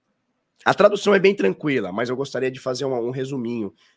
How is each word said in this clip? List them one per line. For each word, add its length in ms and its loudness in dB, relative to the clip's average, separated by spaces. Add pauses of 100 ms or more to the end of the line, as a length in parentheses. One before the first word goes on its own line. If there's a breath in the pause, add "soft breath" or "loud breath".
(640)
A 80 4
tradução 420 4
é 40 4
bem 140 6
tranquila, 600 -2
mas 160 -2
eu 80 -4
gostaria 340 -4
de 80 -14
fazer 240 -4
uma, 160 -2
um 100 -4
resuminho. 640 -6 (240)